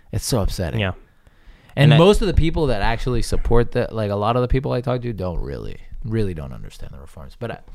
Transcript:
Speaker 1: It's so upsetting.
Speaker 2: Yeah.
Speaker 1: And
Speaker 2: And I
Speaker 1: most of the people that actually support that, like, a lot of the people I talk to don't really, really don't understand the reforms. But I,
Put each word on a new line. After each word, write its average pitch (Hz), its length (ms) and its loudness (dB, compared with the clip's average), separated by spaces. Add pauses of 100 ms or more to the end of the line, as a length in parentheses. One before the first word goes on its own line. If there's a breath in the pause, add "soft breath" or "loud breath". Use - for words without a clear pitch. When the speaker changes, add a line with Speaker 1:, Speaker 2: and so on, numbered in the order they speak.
(120)
Speaker 1:
It's 104 140 -4
so 123 160 0
upsetting. 92 380 -2
Speaker 2:
Yeah. 95 140 -2 (840 soft breath)
Speaker 1:
And 143 160 6
Speaker 2:
And - 20 8
I 147 40 8
Speaker 1:
most 202 240 6
of 214 60 0
the 165 60 0
people 160 340 2
that 107 140 0
actually 117 400 0
support - 520 2
that, 120 200 -2
like, 107 180 -2
a 101 40 -2
lot 104 200 0
of 123 60 2
the 123 60 0
people 131 260 0
I 123 80 -2
talk 127 220 -2
to 120 100 -6
don't 92 280 -4
really, 55 360 -8 (260)
really 110 300 -2
don't 67 200 -10
understand - 400 -14
the 69 60 -16
reforms. 69 400 -18
But 113 120 -8
I, - 80 -12 (160 soft breath)